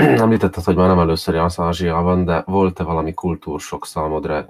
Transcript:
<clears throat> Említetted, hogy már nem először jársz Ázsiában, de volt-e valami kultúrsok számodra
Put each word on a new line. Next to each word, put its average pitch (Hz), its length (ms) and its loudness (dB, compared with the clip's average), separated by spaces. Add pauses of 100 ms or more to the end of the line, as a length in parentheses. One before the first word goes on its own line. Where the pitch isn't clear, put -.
<clears throat> 127 180 4
Említetted, 98 420 2
hogy 92 120 2
már 92 120 4
nem 92 100 4
először 82 360 0
jársz 85 240 0
Ázsiában, 87 640 0
de 82 220 0
volt-e 95 360 0
valami 80 320 -4
kultúrsok 76 720 -6
számodra 78 640 -4